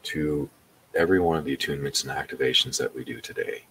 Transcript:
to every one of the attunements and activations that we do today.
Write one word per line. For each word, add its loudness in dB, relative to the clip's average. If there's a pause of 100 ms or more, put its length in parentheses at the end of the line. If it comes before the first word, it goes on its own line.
to -2 (460)
every 6
one 4
of 0
the -2
attunements -4
and -6
activations 0
that -2
we -8
do -8
today. -6